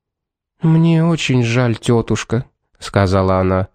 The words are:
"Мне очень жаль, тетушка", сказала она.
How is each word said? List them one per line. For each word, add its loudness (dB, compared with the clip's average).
"Мне 2
очень 0
жаль, -2
тетушка", -2
сказала 0
она. 0